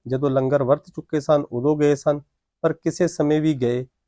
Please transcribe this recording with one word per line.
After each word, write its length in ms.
ਜਦੋਂ 220
ਲੰਗਰ 340
ਵਰਤ 220
ਚੁੱਕੇ 340
ਸਨ, 320
ਉਦੋਂ 260
ਗਏ 180
ਸਨ, 260
ਪਰ 120
ਕਿਸੇ 340
ਸਮੇਂ 340
ਵੀ 120
ਗਏ। 340